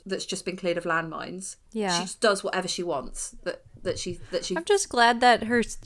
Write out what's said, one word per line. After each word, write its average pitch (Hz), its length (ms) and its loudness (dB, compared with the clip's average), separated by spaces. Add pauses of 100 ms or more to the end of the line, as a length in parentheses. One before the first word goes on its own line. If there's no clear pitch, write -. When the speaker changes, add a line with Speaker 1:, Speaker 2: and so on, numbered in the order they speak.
Speaker 1:
that's 190 200 -6
just 185 200 -6
been 180 100 -4
cleared 175 220 0
of 170 60 -4
landmines. 165 720 -4 (160)
Speaker 2:
Yeah. 202 260 0
Speaker 1:
She 175 60 0
just - 180 -12
does 202 220 4
whatever 185 240 -2
she 180 160 -4
wants, 147 600 -6
that, - 200 -6 (180)
that 185 160 -2
she, 175 220 -8 (120)
that - 140 -2
she 185 100 -2
Speaker 2:
I'm 330 100 -2
just 403 220 4
glad 240 340 4
that 240 240 6
her, 233 180 4 (220)